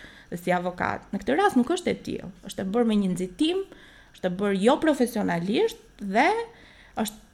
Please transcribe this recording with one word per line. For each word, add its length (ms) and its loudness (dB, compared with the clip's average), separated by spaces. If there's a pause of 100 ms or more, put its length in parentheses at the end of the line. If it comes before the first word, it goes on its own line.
(280)
dhe 120 -8
si 120 -2
avokat. 640 -2
Në 100 -6
këtë 160 0
rast 200 4
nuk 120 2
është 220 -2
e 140 -6
tillë, 240 -8 (180)
është 140 -8
e 100 -4
bërë 160 2
me 100 2
një 140 0
nxitim, 480 -2 (560)
është 100 -4
e 140 -2
bërë 240 0
jo 180 6
profesionalisht 960 0 (220)
dhe 260 2 (720)
është 240 -6 (100)